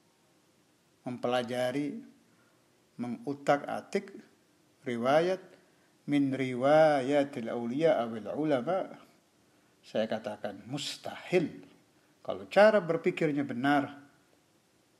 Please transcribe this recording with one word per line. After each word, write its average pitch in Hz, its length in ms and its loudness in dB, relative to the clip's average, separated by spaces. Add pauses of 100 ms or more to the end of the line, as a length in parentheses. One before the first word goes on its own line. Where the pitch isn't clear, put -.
(1080)
mempelajari, 127 880 -2 (1040)
mengutak-atik 139 1120 -4 (720)
riwayat 147 560 2 (720)
min 139 240 2
riwayatil 135 1120 2
auliya 120 560 0
awil 113 320 -8
ulama. 151 560 0 (880)
Saya 110 320 -4
katakan 107 560 -8
mustahil. - 960 -4 (560)
Kalau - 320 -8
cara 208 320 8
berpikirnya 160 640 0
benar, 139 480 0 (1040)